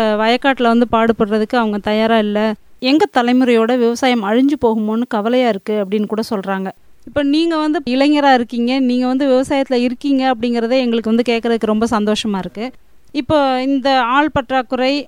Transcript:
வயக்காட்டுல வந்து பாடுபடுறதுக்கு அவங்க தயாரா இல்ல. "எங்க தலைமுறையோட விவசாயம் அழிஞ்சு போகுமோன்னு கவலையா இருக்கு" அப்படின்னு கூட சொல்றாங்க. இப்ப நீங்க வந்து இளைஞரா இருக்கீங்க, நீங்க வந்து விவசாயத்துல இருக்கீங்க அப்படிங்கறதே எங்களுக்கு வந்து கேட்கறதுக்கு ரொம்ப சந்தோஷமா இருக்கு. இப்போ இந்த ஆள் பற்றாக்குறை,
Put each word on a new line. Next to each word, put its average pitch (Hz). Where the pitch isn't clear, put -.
வயக்காட்டுல 240
வந்து 233
பாடுபடுறதுக்கு 220
அவங்க 214
தயாரா 220
இல்ல. 214
"எங்க 294
தலைமுறையோட 247
விவசாயம் 233
அழிஞ்சு 262
போகுமோன்னு 220
கவலையா 240
இருக்கு" 208
அப்படின்னு 208
கூட 214
சொல்றாங்க. 190
இப்ப 285
நீங்க 320
வந்து 311
இளைஞரா 277
இருக்கீங்க, 240
நீங்க 254
வந்து 269
விவசாயத்துல 269
இருக்கீங்க 254
அப்படிங்கறதே 233
எங்களுக்கு 233
வந்து 240
கேட்கறதுக்கு 226
ரொம்ப 214
சந்தோஷமா 208
இருக்கு. 196
இப்போ 277
இந்த 269
ஆள் 269
பற்றாக்குறை, 262